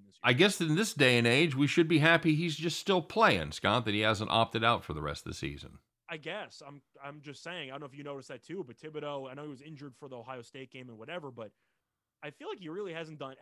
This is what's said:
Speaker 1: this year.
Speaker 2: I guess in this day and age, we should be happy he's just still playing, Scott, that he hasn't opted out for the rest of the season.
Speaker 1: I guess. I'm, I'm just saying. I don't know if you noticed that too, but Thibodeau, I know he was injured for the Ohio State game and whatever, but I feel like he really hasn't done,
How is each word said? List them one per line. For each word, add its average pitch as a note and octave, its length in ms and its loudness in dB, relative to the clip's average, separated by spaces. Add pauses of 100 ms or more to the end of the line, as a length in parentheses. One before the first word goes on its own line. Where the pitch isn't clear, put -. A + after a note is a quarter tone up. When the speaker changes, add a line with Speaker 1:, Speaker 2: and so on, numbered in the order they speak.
Speaker 1:
this G2+ 100 -20
year. - 80 -18
Speaker 2:
I B2 100 8
guess F#3+ 280 4
in D#3 140 2
this G#3 180 0
day C3 240 6
and A#2 100 4
age, C#3 280 4
we C#3 120 4
should E3 200 4
be D#3+ 120 4
happy E3 360 6
he's D#3+ 200 -2
just D#3 240 -6
still F#3+ 220 2
playing, B2 500 2
Scott, G#2+ 340 0
that G#2 80 -2
he G#2 80 0
hasn't G#2+ 300 0
opted A2+ 320 2
out A#2 200 2
for - 100 -10
the D2+ 80 -6
rest D2 240 -8
of D2+ 60 -8
the - 60 -12
season. C#2+ 420 -10 (300)
Speaker 1:
I E3 80 -12
guess. D#3 480 -12
I'm, C#3+ 160 -20 (220)
I'm C#3+ 180 -16
just C#3 200 -16
saying. E3 280 -12
I C3 40 -14
don't C#3+ 80 -12
know D3 60 -14
if B2+ 80 -20
you C#3+ 80 -16
noticed C#3 260 -12
that B2+ 140 -16
too, F3 240 -12
but A#2 100 -20
Thibodeau, D3 540 -10
I - 20 -16
know C#3+ 100 -14
he D3+ 60 -12
was C3+ 120 -16
injured D3 360 -18
for C#3+ 120 -18
the B2+ 80 -14
Ohio B2 240 -14
State C3 300 -18
game B2+ 180 -18
and A2+ 80 -20
whatever, C#3+ 340 -12
but A2+ 200 -14 (680)
I D3+ 100 -12
feel D#4+ 180 -14
like E4 100 -10
he E3 100 -12
really F#3 240 -8
hasn't D#3+ 260 -12
done, C3+ 220 -12